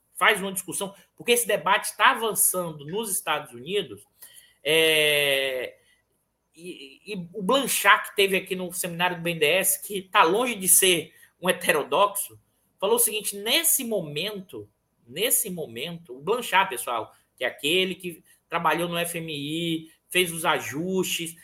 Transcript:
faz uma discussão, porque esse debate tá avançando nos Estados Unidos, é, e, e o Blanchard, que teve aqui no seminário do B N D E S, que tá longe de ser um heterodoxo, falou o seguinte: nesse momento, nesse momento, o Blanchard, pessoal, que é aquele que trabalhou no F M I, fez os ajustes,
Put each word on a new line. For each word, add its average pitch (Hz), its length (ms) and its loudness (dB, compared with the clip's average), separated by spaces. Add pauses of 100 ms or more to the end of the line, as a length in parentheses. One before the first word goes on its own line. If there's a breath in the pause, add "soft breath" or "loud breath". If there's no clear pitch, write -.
(140)
faz 196 280 2
uma 196 100 -6
discussão, 190 420 -8 (220 loud breath)
porque - 160 0
esse 240 140 4
debate 196 500 0
tá 226 140 6
avançando 180 760 -2
nos 202 260 -6
Estados 147 440 -4
Unidos, 131 520 -8 (560 loud breath)
é, 147 1160 2 (760 soft breath)
e, 156 600 -16
e 175 180 -10
o 208 100 -8
Blanchard, 214 680 2
que - 60 -8
teve 190 200 4
aqui 185 180 -4
no 185 200 -8
seminário 175 420 -4
do 170 60 -12
B 175 80 -2
N 165 100 -6
D 147 60 4
E 147 60 4
S, 190 300 0
que 202 200 -6
tá 208 200 4
longe 220 320 4
de 185 140 -4
ser 175 460 4 (260 soft breath)
um 175 80 0
heterodoxo, 170 920 0 (400)
falou 214 180 2
o - 40 0
seguinte: 208 360 -2
nesse 254 480 0
momento, 180 840 -6 (380)
nesse 196 420 -2
momento, 151 640 -10
o 131 60 -16
Blanchard, 190 480 2
pessoal, 120 460 -6 (200 soft breath)
que - 80 -8
é 123 40 0
aquele 180 480 0
que 170 280 -12 (240 soft breath)
trabalhou 170 400 0
no 170 120 -4
F 170 180 -4
M 165 160 -8
I, 160 580 -4 (200 loud breath)
fez 180 200 2
os 165 140 -8
ajustes, 170 1000 -2